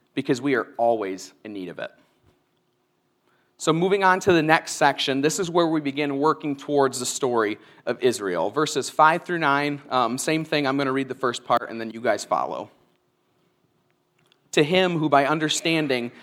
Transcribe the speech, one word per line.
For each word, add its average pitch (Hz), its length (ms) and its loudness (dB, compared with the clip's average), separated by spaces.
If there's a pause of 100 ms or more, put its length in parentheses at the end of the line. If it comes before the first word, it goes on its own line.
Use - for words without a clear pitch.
(140)
because 131 280 -2
we 139 120 0
are 113 120 0 (100)
always 107 560 -2 (120)
in 110 80 -14
need 92 160 -10
of 78 100 -14
it. - 140 -8 (1600)
So - 160 -2
moving 190 300 0
on 185 180 4
to 190 120 2
the 165 100 6
next 156 300 2
section, 139 480 2
this 156 180 0
is 180 100 -2
where 170 200 2
we 160 120 0
begin 143 380 -4
working 147 380 0
towards 135 420 0
the 123 80 -6
story 113 500 -2 (300)
of - 160 -4
Israel. 98 480 0
Verses 143 400 -4
five 160 320 4
through 175 160 -6
nine, 143 420 0 (100)
um, 127 280 0
same 160 260 -2
thing. 147 220 -2
I'm 131 100 0
gonna 135 160 -2
read 135 160 -2
the 127 60 -8
first 120 300 -4
part, 120 260 -2
and 113 100 -10
then 113 100 -8
you 113 100 -14
guys 110 240 0
follow. 73 440 -4 (1800)
To 156 140 4
him 180 340 2
who 151 100 0
by 139 160 6
understanding 151 880 -2 (120)